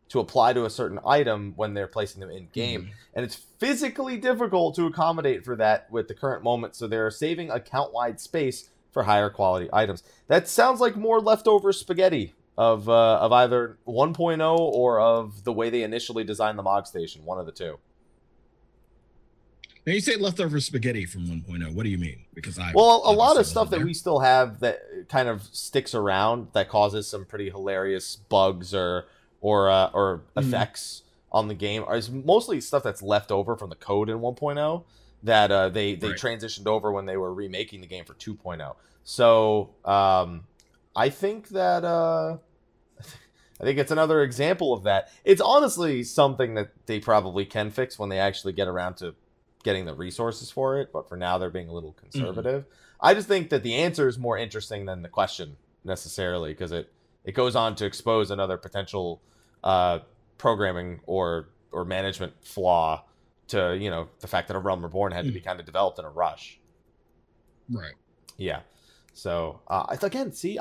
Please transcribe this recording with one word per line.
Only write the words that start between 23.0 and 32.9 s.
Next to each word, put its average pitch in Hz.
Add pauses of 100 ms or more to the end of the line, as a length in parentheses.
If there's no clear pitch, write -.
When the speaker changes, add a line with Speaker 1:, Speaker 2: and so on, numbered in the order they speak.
Speaker 1:
a 220
lot 233
of 302
Speaker 2:
obviously 220
Speaker 1:
stuff - (100)
Speaker 2:
wasn't 156
Speaker 1:
that 180
Speaker 2:
there. 151
Speaker 1:
we 175
still 156
have 127
that 117 (280)
kind 131
of 104
sticks -
around 107
that 98
causes 104
some 98
pretty 101
hilarious 95
bugs 95
or, 90 (360)
or, 101
uh, 95
or 95 (120)
Speaker 2:
Mm-hmm. 104
Speaker 1:
effects - (280)
on 107
the 107
game 104
is 113
mostly 156
stuff 143
that's 101